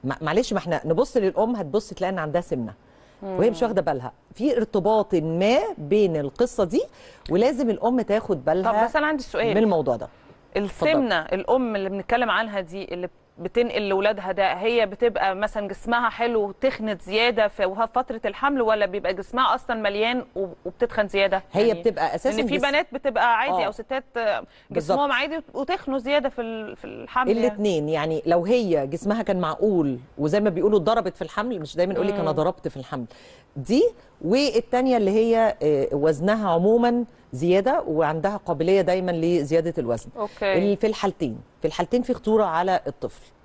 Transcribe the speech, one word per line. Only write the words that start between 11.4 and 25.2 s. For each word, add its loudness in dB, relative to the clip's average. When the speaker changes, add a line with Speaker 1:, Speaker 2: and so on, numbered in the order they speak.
Speaker 2:
الام 0
اللي -2
بنتكلم -2
عنها -2
دي -10
اللي -8
بتنقل 0
لاولادها 0
ده، 2
هي 0
بتبقى -2
مثلًا -4
جسمها -2
حلو 0
وتخنت -4
زياده 2
في، -2
وها -2
فتره -4
الحمل، 0
ولا 2
بيبقى -2
جسمها 0
اصلًا -4
مليان 0
وب-، -6
وبتتخن -2
زياده؟ 2
Speaker 1:
هي 4
Speaker 2:
يعني 0
Speaker 1:
بتبقى 0
اساسا 0
Speaker 2:
ان 0
في 0
Speaker 1:
جسم 0
Speaker 2:
بنات 0
بتبقى 2
عادي 0
Speaker 1:
آه. 0
Speaker 2:
او -4
ستات، -8
آه، 0
Speaker 1:
بالظبط. 0
Speaker 2:
جسمهم 2
عادي -2